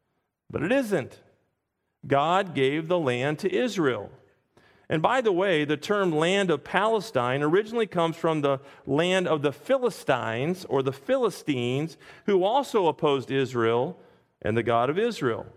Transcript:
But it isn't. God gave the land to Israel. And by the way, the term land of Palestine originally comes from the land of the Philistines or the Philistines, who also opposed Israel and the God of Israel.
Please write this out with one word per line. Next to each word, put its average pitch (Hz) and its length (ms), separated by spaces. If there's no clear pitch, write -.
But 110 140
it 190 80
isn't. 208 480
God 160 480
gave 143 320
the 180 100
land 139 420
to 185 140
Israel. 170 560
And 156 140
by 226 180
the 220 140
way, 170 320
the 151 100
term 190 380
land 180 360
of 151 140
Palestine 160 800
originally 214 440
comes 165 280
from 160 240
the 139 200
land 180 420
of 151 140
the 143 100
Philistines 151 1160
or 139 120
the 131 120
Philistines, 151 1040
who 190 200
also 226 420
opposed 143 420
Israel 123 680
and 107 140
the 117 80
God 117 260
of 160 80
Israel. 160 480